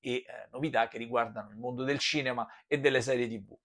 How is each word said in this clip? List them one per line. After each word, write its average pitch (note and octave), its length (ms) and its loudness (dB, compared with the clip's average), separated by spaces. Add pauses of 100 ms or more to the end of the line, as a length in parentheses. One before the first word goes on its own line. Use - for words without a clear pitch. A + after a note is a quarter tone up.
e, B2+ 120 -4
eh, B2 120 -2 (280)
novità B2 340 2
che A#2+ 100 -10
riguardano A2+ 540 -2
il G#2 60 -18
mondo B2 260 -4
del C#3 160 2
cinema B2+ 480 0 (220)
e D3 100 2
delle C3+ 220 6
serie B2 260 2
T A2+ 140 -6
V. - 240 -18